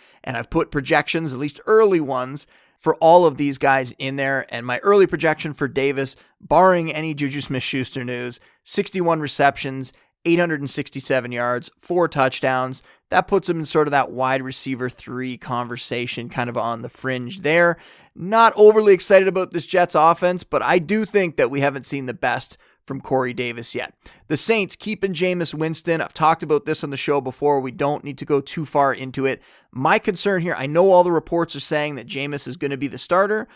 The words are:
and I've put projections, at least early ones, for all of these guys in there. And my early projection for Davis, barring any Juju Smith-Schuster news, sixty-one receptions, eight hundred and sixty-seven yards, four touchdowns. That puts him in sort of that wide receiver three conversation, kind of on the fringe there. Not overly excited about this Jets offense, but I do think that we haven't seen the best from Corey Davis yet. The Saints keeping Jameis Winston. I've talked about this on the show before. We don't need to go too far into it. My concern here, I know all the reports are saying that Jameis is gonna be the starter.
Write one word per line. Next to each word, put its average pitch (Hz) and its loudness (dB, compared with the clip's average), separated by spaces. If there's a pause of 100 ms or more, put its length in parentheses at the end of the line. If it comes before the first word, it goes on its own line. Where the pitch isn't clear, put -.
(220)
and 123 -8
I've 117 -10
put 160 -2
projections, 147 -2
at 127 -8
least 147 -8
early 208 4
ones, 131 -6 (320)
for 156 0
all 170 8
of 139 2
these 143 -2
guys 135 0
in 135 -6
there. 135 -4
And 117 -8
my 123 -4
early 202 6
projection 156 -2
for 143 -2
Davis, 135 -2 (260)
barring 170 4
any 156 -4
Juju 143 -4
Smith-Schuster 131 -6
news, 123 -8 (240)
sixty-one 170 -2
receptions, 139 -2 (320)
eight 170 4
hundred 165 0
and 139 -6
sixty-seven 131 -4
yards, 120 -4
four 175 0
touchdowns. 131 -2 (280)
That - 0
puts 190 0
him 165 -4
in 156 -6
sort 151 0
of 143 -4
that 131 0
wide 127 -2
receiver 127 -8
three 127 -10
conversation, 120 -8
kind 123 -6
of 117 -10
on 113 -4
the 120 -12
fringe 123 -8
there. 170 2 (380)
Not 220 2
overly 214 8
excited 190 6
about 185 -2
this 165 -6
Jets 175 0
offense, 170 2
but 127 -2
I 151 2
do 208 0
think 190 0
that 127 2
we 139 -4
haven't 139 -2
seen 139 -6
the 120 -6
best 123 -4 (300)
from 135 -8
Corey 127 -2
Davis 120 -6
yet. 113 -8 (340)
The 156 0
Saints 214 0
keeping 202 -6
Jameis 175 -2
Winston. 160 -4
I've - -10
talked 160 2
about 147 0
this - -4
on 143 -8
the 135 -8
show 143 0
before. 139 0
We 131 -4
don't 143 -2
need 139 -12
to - -12
go 139 2
too 151 -10
far 139 2
into 131 -6
it. 135 -2 (320)
My 156 2
concern 190 -2
here, 170 -4
I 131 -6
know 175 4
all 180 8
the 175 0
reports 165 -2
are 139 -8
saying 147 -2
that 120 -12
Jameis 139 -6
is 123 -10
gonna 139 -4
be 135 -6
the 120 -12
starter. 202 0